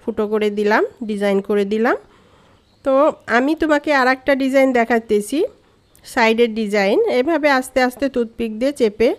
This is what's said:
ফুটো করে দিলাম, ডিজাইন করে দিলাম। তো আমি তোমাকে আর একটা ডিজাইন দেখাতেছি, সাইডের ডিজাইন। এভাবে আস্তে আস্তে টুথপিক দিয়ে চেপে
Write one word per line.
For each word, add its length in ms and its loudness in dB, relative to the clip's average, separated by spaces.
ফুটো 320 -4
করে 180 0
দিলাম, 320 0
ডিজাইন 360 -2
করে 240 -2
দিলাম। 320 0
তো 100 0
আমি 280 0
তোমাকে 360 0
আর 60 2
একটা 280 0
ডিজাইন 380 2
দেখাতেছি, 640 0
সাইডের 500 0
ডিজাইন। 440 0
এভাবে 300 0
আস্তে 320 -2
আস্তে 260 -2
টুথপিক 500 -6
দিয়ে 140 -2
চেপে 360 0